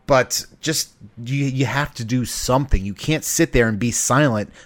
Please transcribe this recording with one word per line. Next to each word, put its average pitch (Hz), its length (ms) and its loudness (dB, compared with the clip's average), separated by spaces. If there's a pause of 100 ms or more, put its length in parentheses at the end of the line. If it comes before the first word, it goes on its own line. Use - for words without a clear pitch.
but 131 380 2 (140)
just, - 300 -4 (340)
you, 139 220 -2
you 131 200 0
have 139 280 -2
to 120 100 -10
do 123 220 0
something. 127 580 0
You 98 100 -6
can't 156 300 -4
sit - 300 0
there 120 160 4
and 107 100 0
be 117 120 0
silent 120 600 2 (140)